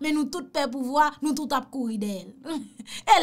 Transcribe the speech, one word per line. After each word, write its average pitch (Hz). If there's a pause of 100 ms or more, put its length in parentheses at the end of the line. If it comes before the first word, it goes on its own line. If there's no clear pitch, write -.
Men 302
nou 294
tout -
pè 285
pouvwa, 277 (140)
nou 302
tout 277
ap 254
kouri 233
dèyè 196
l, 311 (180)
<laughs> -
e 381